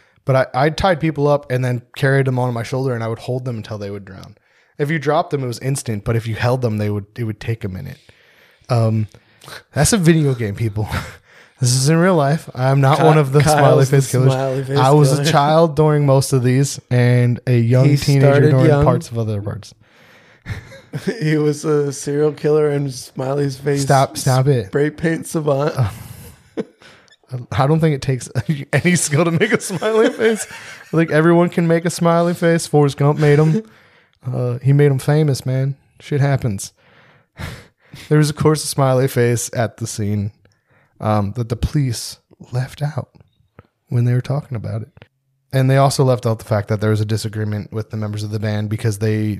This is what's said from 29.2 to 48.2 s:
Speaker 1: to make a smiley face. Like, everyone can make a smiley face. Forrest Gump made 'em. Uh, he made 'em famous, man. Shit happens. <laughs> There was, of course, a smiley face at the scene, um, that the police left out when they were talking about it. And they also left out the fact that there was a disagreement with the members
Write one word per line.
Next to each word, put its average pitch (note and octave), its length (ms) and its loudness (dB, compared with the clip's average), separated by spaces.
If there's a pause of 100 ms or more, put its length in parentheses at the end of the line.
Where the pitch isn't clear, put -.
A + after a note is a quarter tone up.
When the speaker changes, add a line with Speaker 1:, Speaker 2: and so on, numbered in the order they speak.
Speaker 1:
to E3+ 60 0
make F#3+ 220 0
a A3 80 2
smiley A3 500 0
face. A3+ 360 -2 (460)
Like, D#3+ 180 0
everyone E3+ 380 4
can E3+ 180 -2
make E3+ 180 0
a F3 60 -4
smiley E3+ 440 0
face. E3+ 320 0
Forrest D3 300 2
Gump C#3+ 220 0
made D3 220 4
'em. D#3+ 220 2 (640)
Uh, B2 320 -4
he C3 140 2
made C#3+ 180 6
'em C3+ 80 0
famous, D3 480 0
man. C3 300 -2 (240)
Shit C#3+ 200 -4
happens. B2+ 520 -2 (680)
<laughs> - 40 -14 (680)
There D3+ 100 4
was, D3+ 100 4
of - 60 -6
course, D3+ 300 0
a - 20 -10
smiley C3 400 0
face A#2+ 480 0
at A2 220 -4
the A2+ 100 -8
scene, G2+ 460 -4 (680)
um, G#2 360 -2
that A#2 120 -6
the A#2+ 60 -6
police - 640 -4 (340)
left C3 300 -6
out - 280 -6 (800)
when A#2+ 160 0
they B2 80 2
were B2 80 0
talking C#3 360 -6
about G#2 260 -8
it. - 220 -20 (480)
And C3 180 2
they C3+ 60 4
also C#3 260 2
left B2+ 240 0
out A2+ 140 -2
the - 40 -20
fact G#2 240 -2
that G#2+ 120 -2
there G#2+ 100 0
was G#2+ 100 0
a G#2+ 40 -2
disagreement G#2 680 -6
with A2 180 -8
the A2 60 -10
members G#2+ 280 -6